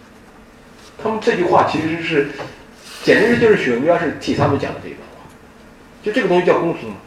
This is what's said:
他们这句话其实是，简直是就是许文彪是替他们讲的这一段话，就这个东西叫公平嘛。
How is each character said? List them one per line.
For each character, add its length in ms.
他 60
们 120
这 140
句 80
话 260
其 120
实 200
是， 280
简 180
直 140
是 60
就 80
是 80
许 160
文 100
彪 160
是 220
替 160
他 100
们 100
讲 160
的 80
这 80
一 40
段 80
话， 100
就 80
这 100
个 60
东 100
西 80
叫 140
公 120
平 180
嘛。 60